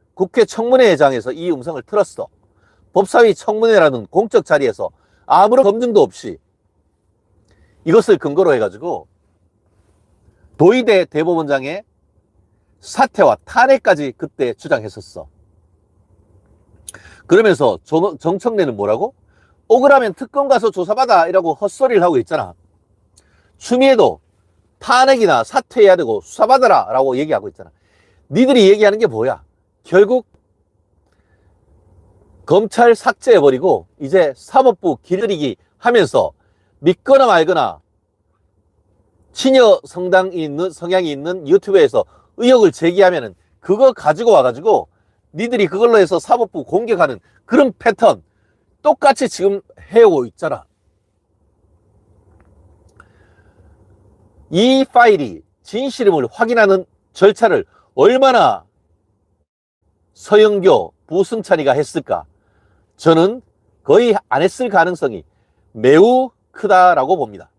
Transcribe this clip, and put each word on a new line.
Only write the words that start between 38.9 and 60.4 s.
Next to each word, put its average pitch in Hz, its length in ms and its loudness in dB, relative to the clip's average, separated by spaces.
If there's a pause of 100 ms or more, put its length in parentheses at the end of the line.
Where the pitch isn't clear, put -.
친여 254 540 2
성당이 180 500 -2
있는, 160 340 -8
성향이 175 420 -6
있는 156 360 -10
유튜브에서 156 580 0 (320)
의혹을 233 340 2
제기하면은 175 640 -2 (240)
그거 240 340 0
가지고 170 380 -2
와가지고 143 560 0 (460)
니들이 208 340 -4
그걸로 226 300 2
해서 180 220 0
사법부 208 440 -4
공격하는 175 560 -4 (260)
그런 262 320 0
패턴 196 460 -2 (580)
똑같이 285 460 0
지금 196 340 -6 (300)
해오고 185 360 4
있잖아. - 380 -10 (3750)
이 262 400 0
파일이 170 500 2 (220)
진실임을 202 680 -2
확인하는 214 540 0 (280)
절차를 196 520 0 (300)
얼마나 196 680 2 (1500)
서영교, 190 800 0 (140)